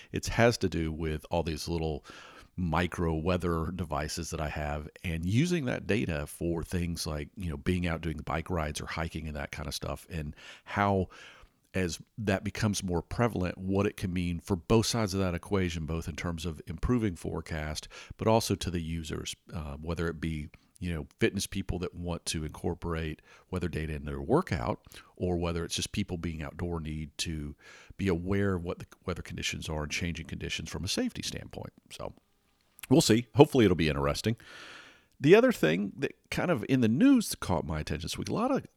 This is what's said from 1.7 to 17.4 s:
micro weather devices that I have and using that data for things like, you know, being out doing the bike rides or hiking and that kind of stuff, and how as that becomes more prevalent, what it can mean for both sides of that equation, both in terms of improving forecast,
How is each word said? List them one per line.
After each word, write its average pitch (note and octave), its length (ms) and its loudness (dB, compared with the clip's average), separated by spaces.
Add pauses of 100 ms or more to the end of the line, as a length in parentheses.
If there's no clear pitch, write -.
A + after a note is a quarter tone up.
micro E2+ 540 2
weather E2+ 640 0
devices D#2 540 -4
that D#2 100 -4
I D2+ 80 -2
have D2+ 400 -4 (160)
and E2+ 220 -2
using D3 400 2
that - 200 -4
data G2 400 0
for E2+ 360 -2
things E2+ 440 -2
like, D2+ 300 -4
you F#2 140 -4
know, D2 80 -4
being F2 280 0
out E2 140 -2
doing D#2+ 160 -2
the D#2 60 -8
bike D#2 260 -4
rides D2+ 320 -2
or D2 60 -8
hiking D#2+ 400 -4
and D2+ 100 -6
that C#2+ 160 -6
kind D2+ 160 -8
of D2+ 60 -6
stuff, D2+ 340 -6
and D2+ 260 -6 (300)
how G2+ 440 2 (680)
as F#2 260 -2 (160)
that G2+ 280 0
becomes G#2 380 0
more F2 200 0
prevalent, F#2+ 560 0
what F#2+ 280 2
it - 120 -2
can F#2 120 -4
mean F2 300 0
for G2 160 0
both A2+ 300 4
sides A2 260 0
of G2 80 0
that F2+ 140 2
equation, E2+ 500 0
both E2 240 -2
in D2+ 80 -6
terms E2+ 300 -4
of D#2 200 -6
improving G#2+ 480 0
forecast, D#2+ 760 -6 (280)